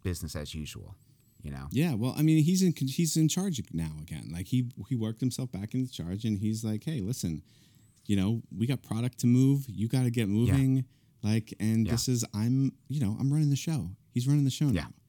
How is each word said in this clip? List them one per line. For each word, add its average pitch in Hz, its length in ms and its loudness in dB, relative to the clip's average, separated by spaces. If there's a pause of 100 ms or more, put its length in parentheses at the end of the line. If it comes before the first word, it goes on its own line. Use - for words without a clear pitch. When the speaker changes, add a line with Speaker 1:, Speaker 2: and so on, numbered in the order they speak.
Speaker 1:
business 85 320 -6
as 76 200 -8
usual, 78 420 -12 (500)
you 71 60 -8
know? 67 180 -12
Speaker 2:
Yeah, 139 240 0
well, 117 240 -2
I 147 40 2
mean, 156 220 6
he's 185 180 4
in 180 100 6
con-, 135 160 -2
he's 156 280 0
in 156 120 4
charge 180 340 -2 (100)
now 80 200 -2 (100)
again. 73 300 -10
Like, 87 160 -8
he, 127 180 2 (220)
he 131 80 -2
worked 110 240 -4
himself 127 320 -4
back 101 220 -8
into 127 160 -4
charge, 92 340 -6
and 110 140 0
he's 110 260 -2
like, 107 200 -4
"Hey, 156 160 -4
listen, 90 420 -4 (640)
you 101 100 -2
know, 107 260 0 (140)
we 110 100 0
got 127 160 -4
product 117 380 -4
to 127 60 2
move. 135 420 6
You 104 200 -2
gotta 127 220 2
get 117 180 0
Speaker 1:
Yeah. 101 60 2
Speaker 2:
moving." 131 500 4 (380)
Like, 110 360 0
and 110 280 2
Speaker 1:
Yeah. 95 60 0
Speaker 2:
this 117 160 0
is, 123 160 0 (100)
I'm, 127 380 2 (160)
you 147 120 -4
know, 208 180 0
I'm 135 140 0
running 151 180 2
the 139 60 4
show. 127 340 -4 (220)
He's 123 160 -2
running 147 160 4
the 131 60 4 (100)
show 151 60 2
Speaker 1:
Yeah. 92 160 2
Speaker 2:
now. - 100 -12 (160)